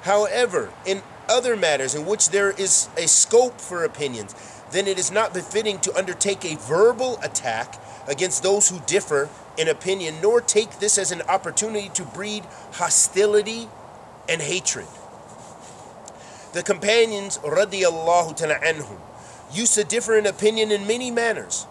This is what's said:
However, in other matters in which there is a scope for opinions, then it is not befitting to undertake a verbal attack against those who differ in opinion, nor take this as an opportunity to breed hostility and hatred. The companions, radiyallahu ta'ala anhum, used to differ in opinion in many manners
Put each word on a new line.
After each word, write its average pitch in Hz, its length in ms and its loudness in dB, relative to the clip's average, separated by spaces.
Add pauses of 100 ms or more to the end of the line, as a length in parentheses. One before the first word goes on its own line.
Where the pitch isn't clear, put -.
However, 196 680 0 (140)
in 190 160 -2 (280)
other 240 260 2
matters 143 400 2
in 151 100 -6
which 208 240 2
there 196 220 4
is 190 460 0
a 170 100 -2
scope 247 540 4
for 170 240 -4
opinions, 123 500 -4 (360)
then 190 140 0
it 190 140 0
is 180 100 0
not 202 240 0
befitting 196 460 -2
to - 180 -2
undertake 190 460 -2
a 156 140 -6
verbal 226 680 2
attack 120 580 -4 (260)
against 147 360 -2
those 202 240 4
who 185 140 -2
differ 147 480 0 (260)
in 160 140 0
opinion, 170 520 -2
nor 226 200 4
take - 380 2
this 208 180 2
as 190 160 -2
an 165 160 -6
opportunity 202 640 -2
to 185 100 -4
breed 196 400 -8 (300)
hostility 208 960 2 (580)
and 160 140 -2
hatred. 151 460 -4 (1600)
The 175 120 -4
companions, 202 720 2
radiyallahu 170 1000 2
ta'ala 156 200 0
anhum, 139 420 -2 (560)
used 214 220 0
to 208 100 2
differ 220 320 0
in 208 80 4
opinion 214 460 2
in 202 140 -2
many 240 260 -2
manners 226 600 -2